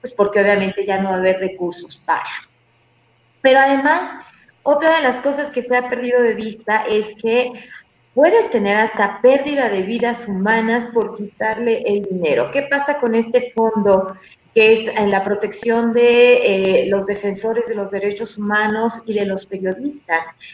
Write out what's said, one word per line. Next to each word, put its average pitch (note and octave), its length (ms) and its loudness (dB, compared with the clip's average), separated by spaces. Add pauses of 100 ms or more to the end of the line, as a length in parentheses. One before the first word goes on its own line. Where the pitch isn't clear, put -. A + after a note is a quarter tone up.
pues, - 120 -14
porque G3+ 280 0
obviamente G3 440 2
ya G3 140 -2
no G3 120 -2
va F#3 60 -2
a - 20 -2
haber F#3 200 0
recursos F3+ 680 -8
para. - 200 -2 (1160)
Pero C4 180 6
además, C#4 640 0 (400)
otra D#4+ 340 2
de D#4+ 60 0
las B3 180 0
cosas C#4+ 300 -4
que B3 120 -4
se B3 140 0
ha B3 120 -2
perdido B3 320 0
de A3+ 140 2
vista G#3+ 540 -4
es G#3+ 240 -2 (100)
que A#3+ 300 0 (640)
puedes F#4 360 4
tener G3+ 260 0
hasta G#3+ 440 0
pérdida C4+ 480 2
de G3 140 -2
vidas A#3 440 -4
humanas A3+ 600 0
por G3+ 260 -2
quitarle A3 720 -4
el G3+ 160 0
dinero. E3 480 -2
¿Qué C#4 120 -2
pasa C#4+ 360 -2
con A#3 160 -2
este A#3 400 0
fondo G3+ 600 2 (380)
que A3 180 6
es A3 240 0
en G#3 140 0
la G3 120 0
protección A3+ 680 -2
de, A#3+ 920 4
eh, - 40 -4
los G3 160 0
defensores G3+ 640 -4
de A3 60 -4
los G3+ 160 -6
derechos G3+ 480 -6
humanos G#3+ 640 -2
y A3 80 -6
de G3+ 140 -2
los G3 180 -6
periodistas? F#3 800 -6 (300)